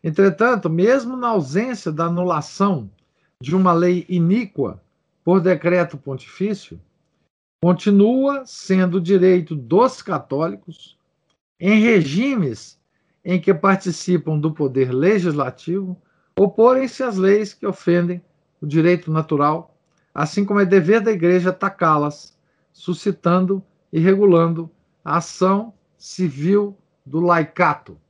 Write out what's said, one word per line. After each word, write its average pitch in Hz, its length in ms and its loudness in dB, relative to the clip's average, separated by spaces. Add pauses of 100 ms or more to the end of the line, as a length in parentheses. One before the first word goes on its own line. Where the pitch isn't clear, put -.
Entretanto, 196 640 0
mesmo 240 480 0
na 247 120 -4
ausência 190 640 -4
da 160 140 -4
anulação 170 840 -2 (520)
de 143 140 -4
uma 185 180 4
lei 180 340 0
iníqua 175 760 -2 (420)
por 180 180 2
decreto 170 560 0
pontifício, 139 840 -10 (800)
continua 226 840 2
sendo 185 560 -2
direito 180 540 2
dos 160 460 0
católicos, - 960 -8 (640)
em 208 220 2
regimes 196 1000 -2 (460)
em 180 160 -2
que 190 120 2
participam 175 840 -2
do 151 140 -2
poder 131 400 -2
legislativo, 175 1040 -2 (380)
oporem-se 247 680 2
às 220 140 -4
leis 196 360 2
que - 120 -14
ofendem 175 580 -2 (380)
o 151 60 -10
direito 165 440 0
natural, 151 640 -2 (380)
assim 151 320 -2
como 202 140 0
é 196 60 4
dever 190 360 2
da 220 100 0
igreja 180 380 2
atacá-las, 160 880 -2 (340)
suscitando 185 960 -2 (260)
e 160 80 -2
regulando 170 720 2 (320)
a 156 140 -4
ação 196 560 -2 (240)
civil 185 800 -2 (260)
do 139 160 -6
laicato. 165 800 -2 (100)